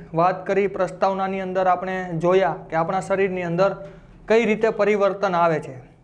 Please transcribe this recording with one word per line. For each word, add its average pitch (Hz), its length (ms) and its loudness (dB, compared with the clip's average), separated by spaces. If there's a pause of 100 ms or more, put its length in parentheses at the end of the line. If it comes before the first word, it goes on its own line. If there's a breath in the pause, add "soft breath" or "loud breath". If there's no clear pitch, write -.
(140)
વાત 180 320 0
કરી, 196 200 2
પ્રસ્તાવનાની 190 720 -2
અંદર 185 260 -2
આપણે 185 460 -2
જોયા 170 440 2 (140)
કે 160 60 -2
આપણા 170 240 0
શરીરની 185 420 -2
અંદર 175 340 0 (520 loud breath)
કઈ 226 160 4
રીતે 220 260 2
પરિવર્તન 202 640 0
આવે 170 260 2
છે. 135 280 -16 (160)